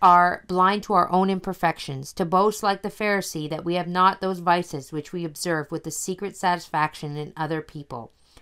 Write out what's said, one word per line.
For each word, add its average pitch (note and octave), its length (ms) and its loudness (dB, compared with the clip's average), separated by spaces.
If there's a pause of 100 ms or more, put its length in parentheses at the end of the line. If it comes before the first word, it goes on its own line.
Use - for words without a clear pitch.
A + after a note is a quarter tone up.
are F3 460 6
blind F#3 360 2
to G#3 100 -2
our F3+ 180 4
own F#3+ 180 4
imperfections, F3 840 -4
to F#3+ 120 -2
boast G3 380 2
like G3 180 0
the G#3 80 -6
Pharisee F#3+ 600 -4
that D#3 160 -6
we E3+ 80 -2
have F3 140 -2
not F#3 340 4
those F#3+ 180 -2
vices F3 540 0
which D3+ 180 -8
we E3+ 140 -6
observe D#3 440 -4
with D#3+ 140 -8
the D#3+ 80 -10
secret F#3+ 460 -8
satisfaction D#3 800 -2
in D3+ 180 -10
other D#3 260 -4
people. C3+ 520 -14 (280)